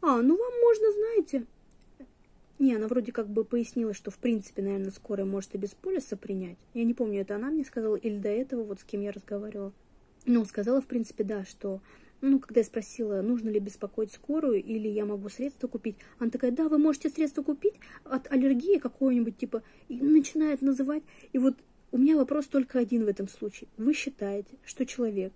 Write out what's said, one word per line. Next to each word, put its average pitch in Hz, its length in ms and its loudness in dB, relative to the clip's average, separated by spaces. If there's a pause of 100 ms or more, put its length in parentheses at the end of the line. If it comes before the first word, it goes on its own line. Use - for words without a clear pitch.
«А, 254 220 4
ну 302 160 6
вам 494 140 -2 (100)
можно, 440 280 6
знаете». 415 540 0 (1120)
Не, 262 180 4
она 214 100 -2
вроде 240 260 -2
как 220 160 -4
бы 208 160 0
пояснила, 226 480 -2
что, - 180 -10
в - 60 -16
принципе, 220 460 -2
наверное, 196 280 -2
скорая 196 360 -6
может 196 280 -6
и 196 40 -4
без 202 160 -6
полиса 370 420 -4
принять. 185 400 -8 (160)
Я 233 120 -2
не 233 100 2
помню, 214 260 -2
это 196 160 -4
она 247 140 -4
мне 311 120 -2
сказала 220 340 -2
или 208 200 -4
до 202 140 -4
этого, 240 340 -4
вот 202 160 -10
с - 40 -18
кем 202 180 -6
я 202 100 -6
разговаривала. 202 600 -10 (500)
Ну, 240 220 4
сказала, 233 340 0
в 262 60 -8
принципе, 226 360 -4
да, 202 220 -4
что, 196 380 -10 (400)
ну, 269 160 4
когда 247 220 0
я 214 40 4
спросила, 208 560 -4
нужно 226 300 -2
ли 208 100 2
беспокоить 202 520 -6
скорую 285 520 0
или 220 240 -4
я 208 160 -2
могу 208 240 -6
средства 254 400 -8
купить, 220 280 -6 (220)
она 233 120 0
такая: 247 220 0
«Да, 311 180 0
вы 302 80 4
можете 294 320 2
средства 302 320 -2
купить 311 320 0 (300)
от 262 280 -4
аллергии 269 460 4
какого-нибудь, 247 580 0
типа», 226 260 -6 (280)
и 240 100 -8
начинает 302 600 4
называть. 277 400 0 (320)
И 269 40 2
вот 254 180 4 (360)
у 247 60 0
меня 294 180 6
вопрос 285 300 2
только 262 320 0
один 240 260 2
в 214 40 0
этом 202 180 -2
случае. - 500 -10
Вы 240 180 2
считаете, 202 600 -6 (100)
что - 220 -4
человек 202 500 -4